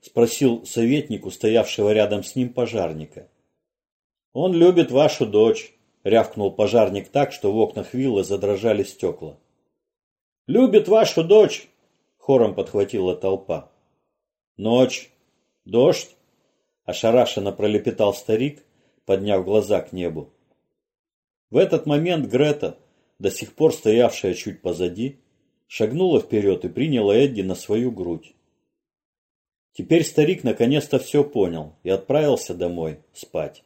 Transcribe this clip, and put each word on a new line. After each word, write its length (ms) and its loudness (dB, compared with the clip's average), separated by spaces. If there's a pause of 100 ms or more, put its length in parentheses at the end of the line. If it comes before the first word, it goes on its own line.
спросил 580 0
советник 600 -2
у 40 -10
стоявшего 600 0
рядом 320 0
с 100 -16
ним 200 -4
пожарника. 720 -6 (1040)
"Он 220 -2
любит 360 6
вашу 360 2
дочь", 480 2 (280)
рявкнул 480 0
пожарник 580 0
так, 240 -2
что 200 -2
в 60 -2
окнах 340 -2
виллы 320 -2
задрожали 600 -2
стёкла. 540 -10 (1080)
"Любит 420 4
вашу 360 4
дочь!" 440 4 (480)
хором 380 2
подхватила 600 -2
толпа. 560 -6 (840)
Ночь, 560 0 (540)
дождь, 500 2 (680)
ошарашенно 680 0
пролепетал 600 -2
старик, 500 -4 (400)
подняв 400 0
глаза 380 0
к 100 -18
небу. 400 -8 (1160)
В 80 2
этот 260 2
момент 420 -2
Грета, 520 0 (400)
до 120 -2
сих 240 -12
пор 200 2
стоявшая 600 0
чуть 280 -12
позади, 560 -6 (480)
шагнула 540 0
вперёд 440 -2
и 40 -6
приняла 460 0
Эдди 280 2
на 120 -4
свою 380 -4
грудь. 420 -10 (1400)
Теперь 320 0
старик 380 0
наконец-то 560 0
всё 240 0
понял 600 -4
и 80 -6
отправился 640 -2
домой 460 -6 (120)
спать. 540 -12